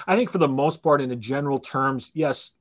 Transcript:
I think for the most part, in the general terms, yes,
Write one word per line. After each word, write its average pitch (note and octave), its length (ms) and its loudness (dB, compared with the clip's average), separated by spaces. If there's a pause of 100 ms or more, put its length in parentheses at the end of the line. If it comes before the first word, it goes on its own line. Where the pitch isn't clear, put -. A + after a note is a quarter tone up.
I F#3 100 2
think A#3 140 2
for - 80 -4
the D#3+ 100 4
most C#3+ 360 0
part, D3 180 4
in B2+ 80 -2
the B2 60 -4
general C3+ 420 -2
terms, C3+ 560 -2
yes, D3+ 480 -2